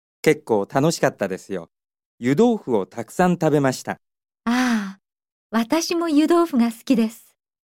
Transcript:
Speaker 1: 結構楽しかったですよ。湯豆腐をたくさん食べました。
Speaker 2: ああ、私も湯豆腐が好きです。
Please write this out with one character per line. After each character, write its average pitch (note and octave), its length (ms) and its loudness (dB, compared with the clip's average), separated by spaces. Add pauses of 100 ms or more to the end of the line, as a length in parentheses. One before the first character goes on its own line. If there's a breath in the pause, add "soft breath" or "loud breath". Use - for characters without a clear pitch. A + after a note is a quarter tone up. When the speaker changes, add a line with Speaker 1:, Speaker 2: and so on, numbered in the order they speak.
(220)
Speaker 1:
結 D3+ 200 2
構 G2+ 280 -2
楽 D3 220 0
し - 80 -6
か D3 80 2
っ - 80 -4
た G2 140 -4
で F2+ 80 -8
す - 160 -16
よ。 E2+ 160 -10 (500)
湯 B2+ 160 0
豆 A3+ 220 2
腐 B2 180 -4
を F#2+ 100 -2
た - 200 -12
く - 80 -20
さ F3+ 160 2
ん F3 60 0
食 D#3+ 140 0
べ D3 120 2
ま C3+ 100 0
し - 100 -8
た。 - 200 -10 (420)
Speaker 2:
あ A#3 540 -2
あ、 - 20 -20 (520)
私 D4+ 440 -2
も E4+ 140 -2
湯 D4+ 180 2
豆 E4+ 180 4
腐 E4 120 -4
が A#3 160 2
好 - 100 -20
き B3+ 140 2
で A3+ 120 2
す。 - 280 -20 (300)